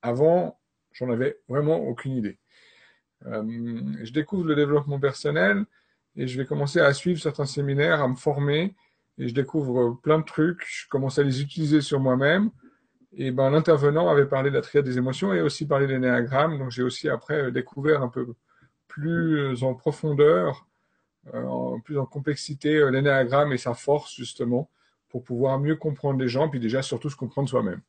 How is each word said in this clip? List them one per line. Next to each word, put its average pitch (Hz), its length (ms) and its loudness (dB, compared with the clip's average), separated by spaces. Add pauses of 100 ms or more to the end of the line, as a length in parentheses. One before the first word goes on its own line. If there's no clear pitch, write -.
Avant, 156 580 2 (320)
j'en 127 180 -6
avais 123 380 -2
vraiment 147 300 0
aucune 131 360 -6
idée. 110 240 -4 (880)
Euh, 110 180 -6 (600)
je 113 80 -14
découvre 160 340 -2
le 151 100 2
développement 143 440 2
personnel 170 680 0 (500)
et 131 120 -4
je 123 100 -6
vais 135 80 -4
commencer 143 340 -2
à 147 140 6
suivre 175 280 -2
certains 147 240 -2
séminaires, 143 560 0
à 131 60 2
me 131 80 0
former. 147 600 0 (440)
Et 127 80 -4
je 117 60 -6
découvre 123 680 0
plein 156 180 4
de 151 60 -4
trucs, 170 420 -2
je - 220 -12
commence 135 280 -2
à 147 60 4
les 135 180 0
utiliser 147 400 0
sur 143 180 -2
moi-même. 139 520 2 (600)
Et 135 180 -4
ben, 135 180 2
l'intervenant 151 600 4
avait 143 180 6
parlé 139 240 0
de 135 40 -2
la 131 60 2
triade 143 240 2
des 127 120 -2
émotions 131 360 -2
et 175 80 2
aussi 156 240 -2
parlé 139 220 2
de 135 60 -2
l'énéagramme. 131 640 0
Donc, 131 120 -8
j'ai 120 120 -4
aussi 127 260 -4
après, 139 360 -4
euh, 123 60 -4
découvert 139 520 0
un 123 60 -4
peu 123 260 -8 (520)
plus 147 760 -2
en 131 100 0
profondeur, 151 960 2 (680)
euh, 120 100 -6
en, 127 360 -4
plus 147 180 -8
en 135 80 -2
complexité, 151 680 -4
euh, 147 160 6
l'énéagramme 135 640 4
et 123 40 -2
sa 120 160 -4
force, - 420 -2
justement, 123 540 -4 (400)
pour 123 140 -10
pouvoir 131 360 0
mieux 151 160 2
comprendre 143 440 -2
les 131 80 0
gens, 131 200 0
puis 135 120 -4
déjà, 120 240 -2
surtout, 127 260 -6
se 139 60 -10
comprendre 135 340 -4
soi-même. 107 400 -2